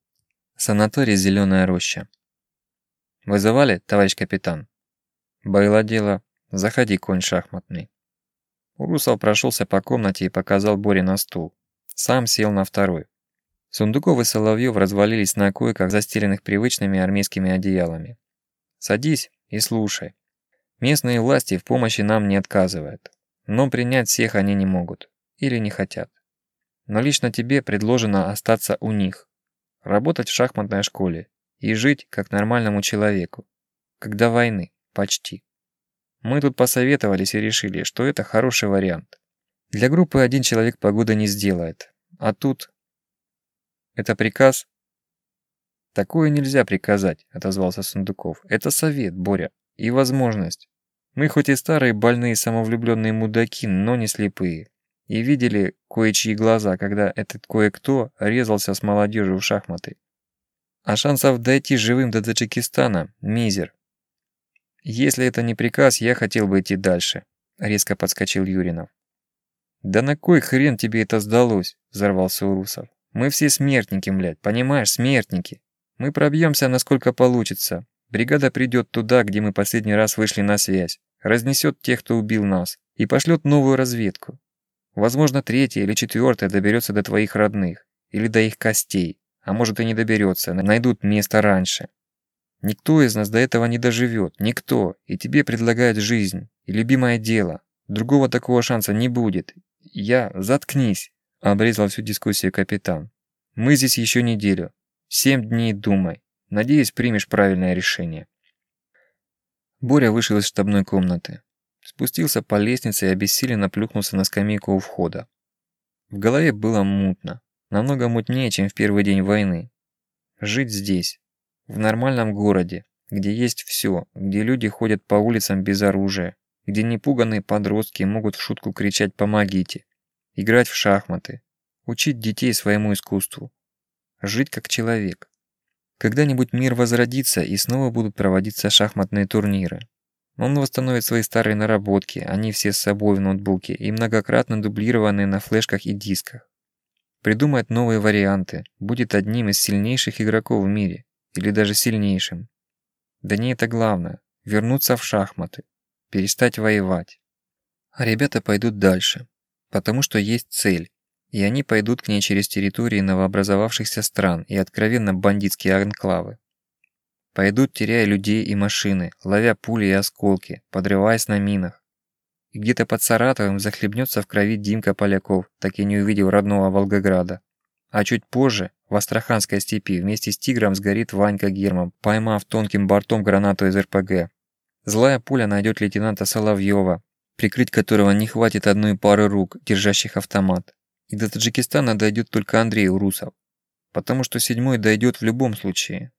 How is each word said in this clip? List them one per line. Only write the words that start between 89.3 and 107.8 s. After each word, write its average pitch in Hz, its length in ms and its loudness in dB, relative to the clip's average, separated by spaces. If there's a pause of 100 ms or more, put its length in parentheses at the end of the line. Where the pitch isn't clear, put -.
а 98 100 -6
может 110 260 0
и 117 60 -2
не 113 100 -2
доберется, 104 600 0
найдут 107 500 2
место 104 360 2
раньше. 95 480 0 (720)
Никто 151 400 4
из 117 140 4
нас 107 120 0
до 110 100 2
этого 120 260 2
не 117 140 0
доживет, 117 600 0
никто, 107 580 -2 (100)
и - 120 -8
тебе 139 240 0
предлагают 117 560 0
жизнь, 104 500 -2 (160)
и - 80 -10
любимое 120 460 2
дело. 110 420 -2 (280)
Другого 123 400 2
такого 123 340 0
шанса 113 300 -2
не 113 160 0
будет. 110 460 -2 (260)
Я... 113 540 -2
Заткнись», 110 760 -2 (300)
обрезал 104 480 2
всю 104 140 -6
дискуссию 104 500 -2
капитан. 95 580 -4 (460)
«Мы 123 180 4
здесь 131 240 2
еще 120 220 0
неделю. 101 520 0 (360)
Семь 135 340 2
дней 113 300 -2
думай. 98 500 -2 (280)
Надеюсь, 123 420 2
примешь 117 360 -2
правильное 92 460 2
решение». 85 540 -4 (1500)